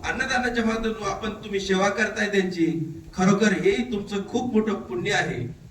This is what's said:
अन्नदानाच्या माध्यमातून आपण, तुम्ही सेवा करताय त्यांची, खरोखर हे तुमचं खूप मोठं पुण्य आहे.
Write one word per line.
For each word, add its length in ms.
अन्नदानाच्या 600
माध्यमातून 420
आपण, 220
तुम्ही 300
सेवा 300
करताय 380
त्यांची, 680
खरोखर 380
हे 180
तुमचं 560
खूप 260
मोठं 200
पुण्य 380
आहे. 440